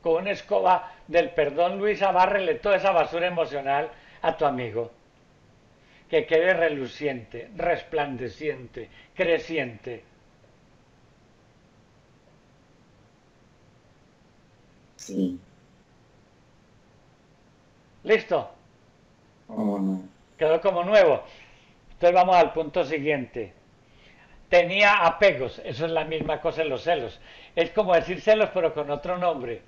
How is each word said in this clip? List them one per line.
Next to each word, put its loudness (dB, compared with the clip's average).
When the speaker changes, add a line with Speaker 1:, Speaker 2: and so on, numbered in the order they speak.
Speaker 1:
Con 0
una -4
escoba 0
del 2
perdón, 0
Luisa, 0
bárrele 2
toda 0
esa 2
basura 0
emocional -2
a -2
tu 0
amigo. -4
Que 2
quede 2
reluciente, -4
resplandeciente, -6
creciente. -4
Speaker 2:
Sí. -6
Speaker 1:
¿Listo? 0
Speaker 2:
¿Cómo -4
no? -4
Speaker 1:
Quedó 2
como 0
nuevo. 4
Entonces 4
vamos 6
al 6
punto -2
siguiente. -4
Tenía 4
apegos, 2
eso -6
es -4
la -2
misma -6
cosa -4
en -2
los -4
celos. -4
Es 0
como 0
decir 0
celos, 4
pero 0
con -6
otro -6
nombre. -4